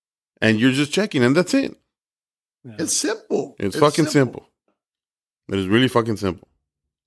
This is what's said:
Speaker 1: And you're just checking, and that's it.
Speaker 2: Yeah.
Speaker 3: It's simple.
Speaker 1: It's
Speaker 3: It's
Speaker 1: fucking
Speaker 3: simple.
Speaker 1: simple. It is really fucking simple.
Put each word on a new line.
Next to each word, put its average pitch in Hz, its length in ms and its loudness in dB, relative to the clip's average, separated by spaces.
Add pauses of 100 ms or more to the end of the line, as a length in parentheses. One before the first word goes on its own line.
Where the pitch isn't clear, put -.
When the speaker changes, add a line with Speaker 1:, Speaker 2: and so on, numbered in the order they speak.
(400)
Speaker 1:
And 110 200 2
you're 127 120 4
just 143 220 -2
checking, 185 300 0
and 131 120 4
that's 180 200 0
it. - 200 -2 (880)
Speaker 2:
Yeah. 117 140 -20
Speaker 3:
It's 151 180 -4
simple. - 640 -4
Speaker 1:
It's 98 180 -4
Speaker 3:
It's - 40 -2
Speaker 1:
fucking 147 260 2
Speaker 3:
simple. 139 380 0
Speaker 1:
simple. - 60 -20 (1000)
It 98 60 -2
is 95 100 -2
really 120 200 2
fucking 113 300 -2
simple. 95 300 -6 (600)